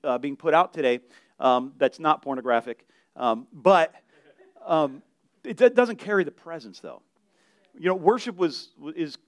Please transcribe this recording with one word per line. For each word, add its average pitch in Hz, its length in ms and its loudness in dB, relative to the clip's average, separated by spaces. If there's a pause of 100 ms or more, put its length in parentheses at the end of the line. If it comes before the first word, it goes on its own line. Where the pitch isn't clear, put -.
uh, 127 140 -2
being 139 200 -6
put 160 180 0
out 175 180 2
today, 127 280 0 (400)
um, 131 360 2
that's 135 220 0
not 156 240 0
pornographic. 123 640 -4 (300)
Um, 120 360 -2
but, 165 400 2 (720)
um, 147 380 -2 (420)
it 214 140 -10
do-, 240 100 6
doesn't 240 280 2
carry 196 280 0
the 143 60 -8
presence, 139 500 -20
though. 62 220 -16 (720)
You 165 120 -8
know, 185 80 2
worship 196 420 0
was, 170 320 -2 (260)
is, 160 220 -6 (120)